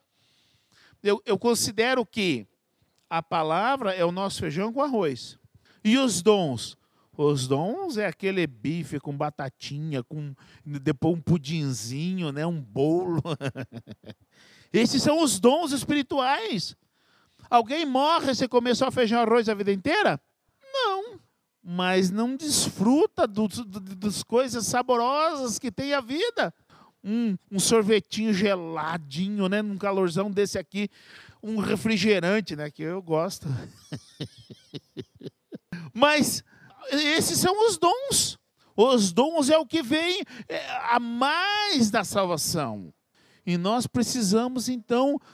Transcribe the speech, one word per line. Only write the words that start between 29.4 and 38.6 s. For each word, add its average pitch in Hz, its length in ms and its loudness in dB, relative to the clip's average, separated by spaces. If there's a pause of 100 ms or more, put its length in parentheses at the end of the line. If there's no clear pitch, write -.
né, 208 120 0
num 208 160 -4
calorzão 190 540 0
desse 196 280 -2
aqui. 196 300 -4 (540)
Um 220 160 -6
refrigerante, 196 960 2
né, 147 140 -8
que 151 120 -12
eu 175 200 -6
gosto. 165 480 -2
<laughs> 127 60 -2 (2500)
Mas 294 480 2 (480)
esses 302 480 0
são 415 300 4
os 392 100 -2
dons. 480 600 0 (360)